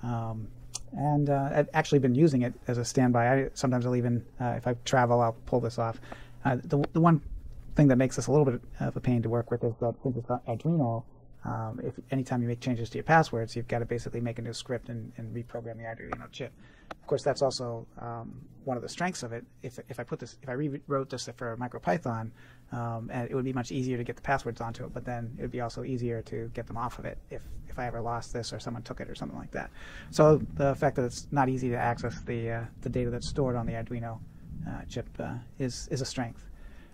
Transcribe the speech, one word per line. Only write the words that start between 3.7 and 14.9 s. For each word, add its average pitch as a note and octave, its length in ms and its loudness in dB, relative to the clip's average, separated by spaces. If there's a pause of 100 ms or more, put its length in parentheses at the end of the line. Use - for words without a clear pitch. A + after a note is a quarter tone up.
I'll B2 100 2
even, A#2+ 300 2 (160)
uh, A#2+ 160 0
if A#2+ 100 -4
I B2+ 60 4 (100)
travel, A#2+ 380 6
I'll A2+ 240 2
pull B2 160 2
this A#2 180 -2
off. A2+ 220 -2 (420)
Uh, B2 220 4
the, C#3+ 260 4
the E3 80 2
one E3 220 10 (560)
thing D3 100 10
that C3 80 8
makes B2+ 220 4
this - 100 -2
a B2 40 4
little D3 140 8
bit B2+ 140 4 (220)
of C3 160 -2
a - 20 -6
pain B2 220 4
to A2+ 80 0
work A#2 220 0
with A#2+ 120 0
is A#2 160 2
that A#2 240 0
since B2+ 140 0
it's A#2+ 100 -6
not B2 200 -2
Arduino, A#2+ 580 2 (400)
um, A2+ 360 -4
if - 160 -6 (140)
anytime B2+ 300 0
you A#2 80 2
make A#2+ 100 -2
changes A#2 300 -2
to - 80 -6
your - 80 -4
passwords, D3+ 500 6
you've A#2 140 -4
gotta A#2 160 0
basically A#2+ 340 -2
make A#2 180 -2
a A#2+ 40 -6
new A#2 100 -6
script - 380 -6
and, A#2+ 260 -8